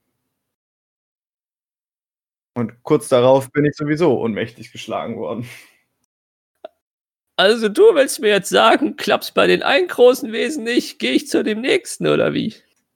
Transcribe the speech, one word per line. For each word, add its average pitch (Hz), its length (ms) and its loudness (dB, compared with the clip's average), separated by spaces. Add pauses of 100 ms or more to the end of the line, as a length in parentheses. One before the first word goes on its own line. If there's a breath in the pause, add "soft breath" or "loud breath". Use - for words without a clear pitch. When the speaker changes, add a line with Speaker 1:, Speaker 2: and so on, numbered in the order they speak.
(2500)
Speaker 1:
Und 113 280 -8
kurz 151 260 -2
darauf 127 440 2
bin 147 120 0
ich 147 120 -2
sowieso 151 420 0
ohnmächtig 107 540 -8
geschlagen 101 440 -10
worden. 104 320 -10 (1900 loud breath)
Speaker 2:
Also 220 320 2
du 359 260 6
willst 277 260 0
mir 226 80 0
jetzt 202 200 0
sagen, 226 480 2
klappt's - 360 -4
bei 190 160 2
den 180 140 2
einen 285 260 0
großen 247 440 2
Wesen 220 300 -6
nicht, 233 380 -4
geh 240 100 -2
ich 294 180 -2
zu - 140 -2
dem 220 180 -4
nächsten, 269 460 -2
oder 151 260 0
wie? - 220 -6 (420)